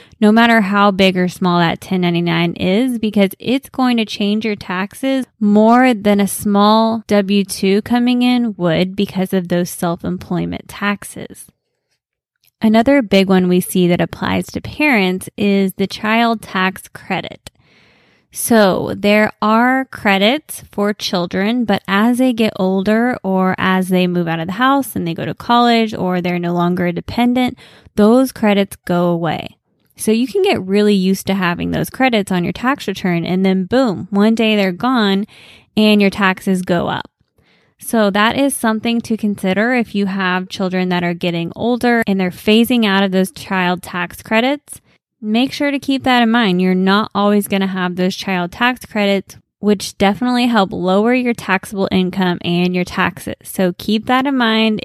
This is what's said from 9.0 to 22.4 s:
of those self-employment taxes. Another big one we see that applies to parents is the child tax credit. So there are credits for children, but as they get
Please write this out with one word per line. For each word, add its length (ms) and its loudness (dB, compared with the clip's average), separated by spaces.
of 160 -2
those 200 -2
self-employment 1000 -6
taxes. 800 -8
Another 400 4
big 260 4
one 220 4
we 100 4
see 280 0
that 120 2
applies 480 -4
to 140 -10
parents 720 -2
is 380 0
the 140 -2
child 540 -2
tax 460 -6
credit. 640 -10
So 640 2
there 460 2
are 420 2
credits 880 -2
for 220 -2
children, 720 -2
but 200 0
as 340 2
they 120 2
get 240 0